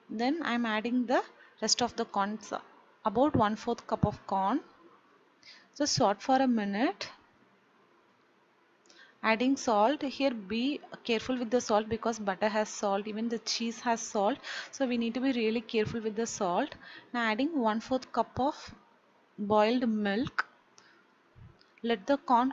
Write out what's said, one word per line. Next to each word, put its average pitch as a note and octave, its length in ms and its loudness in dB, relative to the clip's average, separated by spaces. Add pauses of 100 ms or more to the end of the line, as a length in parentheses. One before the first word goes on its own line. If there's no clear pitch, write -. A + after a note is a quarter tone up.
Then B3+ 340 0
I'm A#3+ 220 0
adding A3+ 400 0
the C#4 180 2 (380)
rest - 200 0
of A#3+ 140 -2
the A#3 100 -4
corn, G#3 360 -4
so - 180 -8 (460)
about A#3+ 300 2
one G#3+ 200 2
fourth A#3 320 -6
cup - 180 0
of - 220 -2
corn. G3 320 0 (1200)
Just D4 160 -2
saute G#3 260 2
for C4 160 2
a C4+ 120 4
minute. A3 600 0 (2250)
Adding A3+ 320 4
salt. A#3+ 460 4
Here C4+ 300 0
be A#3 500 -2 (220)
careful A#3 340 0
with A#3+ 120 -4
the B3 120 2
salt A3 260 2
because A3+ 320 -4
butter G3+ 300 -2
has G#3+ 180 0
salt, G#3 400 -2
even G#3+ 220 -4
the A3+ 100 -2
cheese A#3 400 -4
has A3+ 220 -2
salt. G#3+ 360 0 (340)
So - 140 -2
we A#3+ 120 0
need A3+ 160 -2
to B3 80 -4
be C4+ 100 2
really A#3 300 0
careful A3 400 -2
with G#3+ 140 -4
the A3+ 100 -2
salt. G#3 500 -2 (380)
Now A#3+ 80 -2 (100)
adding C#4+ 260 0
one A3 220 2
fourth B3+ 320 -4
cup - 280 -2
of - 340 -4 (640)
boiled G#3+ 500 4
milk. G#3+ 580 -2 (1400)
Let A#3 220 -2
the C#4+ 120 2
corn C4 360 2